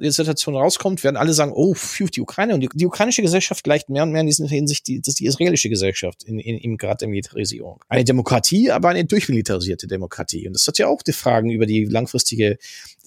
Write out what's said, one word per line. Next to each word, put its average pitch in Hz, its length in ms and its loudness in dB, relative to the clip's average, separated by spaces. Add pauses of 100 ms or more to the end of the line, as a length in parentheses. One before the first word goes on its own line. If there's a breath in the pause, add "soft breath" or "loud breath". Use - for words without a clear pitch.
(100)
Situation 151 440 0
rauskommt, 170 480 0
werden 139 140 2
alle 160 160 2
sagen, 147 220 2
oh, 175 180 4
pfiuh, - 360 -4
die - 120 -4
Ukraine. 208 320 -2
Und 156 80 2
die, 131 140 0
die 156 100 2
ukrainische 214 380 0
Gesellschaft 180 420 0
gleicht 147 240 2
mehr 139 140 0
und 160 100 0
mehr 160 80 2
in 160 60 2
dieser 151 200 0
Hinsicht 143 400 -2
die, 131 140 -4
das 139 120 -4
ist - 80 -4
die - 40 -4
israelische 143 460 0
Gesellschaft 95 540 -2
in, 110 140 -8
in, 113 200 -6
im 113 180 -4
Grad 104 240 -4
der 110 80 -4
Militarisierung. - 800 -6
Eine 123 160 2
Demokratie, 131 680 4
aber 175 200 4
eine 175 160 2
durchmilitarisierte 104 800 0
Demokratie. 90 600 -8
Und 95 60 -10
das - 140 0
hat 151 100 -4
ja 208 120 2
auch 294 120 0
die 156 140 -2
Fragen 117 340 2
über 113 160 0
die 107 220 2
langfristige, 113 720 0 (480 loud breath)